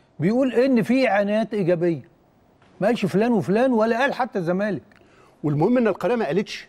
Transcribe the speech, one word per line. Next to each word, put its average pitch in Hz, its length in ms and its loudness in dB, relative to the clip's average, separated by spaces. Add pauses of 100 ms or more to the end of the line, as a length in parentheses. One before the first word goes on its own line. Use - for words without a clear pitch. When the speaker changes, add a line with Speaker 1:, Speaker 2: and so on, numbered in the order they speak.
(200)
Speaker 1:
بيقول 233 340 0
إن 240 280 2
في 254 260 2
إعانات 208 460 0
إيجابية، 170 540 0 (720)
ما 175 60 0
قالش 220 200 0
فلان 208 260 0
وفلان 220 400 2
ولا 226 280 0
قال 269 140 0
حتى 240 240 -4
الزمالك. 185 440 -4 (640)
Speaker 2:
والمهم 156 340 2
إن 226 100 2
القناة 185 280 -2
ما 214 100 -2
قالتش، 175 420 -4